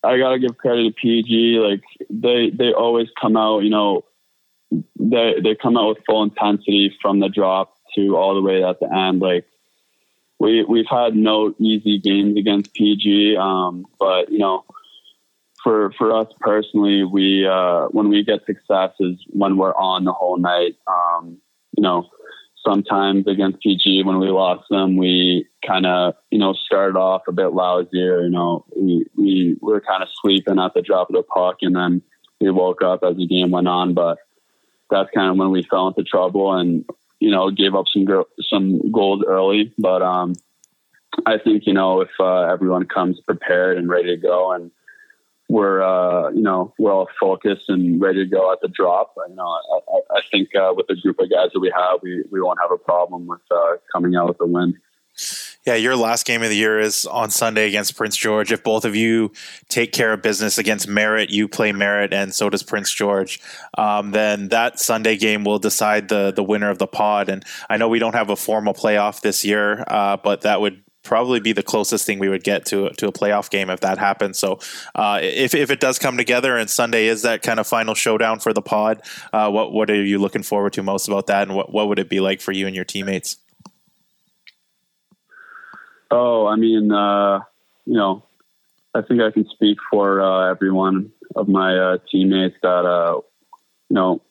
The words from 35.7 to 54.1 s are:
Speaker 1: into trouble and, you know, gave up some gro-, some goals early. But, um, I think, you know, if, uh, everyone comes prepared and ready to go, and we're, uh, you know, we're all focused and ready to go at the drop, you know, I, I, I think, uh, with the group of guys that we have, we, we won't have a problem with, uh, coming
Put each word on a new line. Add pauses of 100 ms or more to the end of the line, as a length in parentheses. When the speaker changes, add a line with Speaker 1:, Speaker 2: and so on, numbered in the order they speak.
Speaker 1:
into
trouble
and, (360)
you
know,
gave
up
some
gro-, (120)
some
goals
early.
But,
um, (880)
I
think,
you
know,
if,
uh,
everyone
comes
prepared
and
ready
to
go,
and (760)
we're,
uh,
you
know,
we're
all (120)
focused
and
ready
to
go
at
the
drop, (140)
you
know,
I,
I,
I (100)
think,
uh,
with
the
group
of
guys
that
we
have,
we,
we
won't
have
a
problem
with, (100)
uh, (160)
coming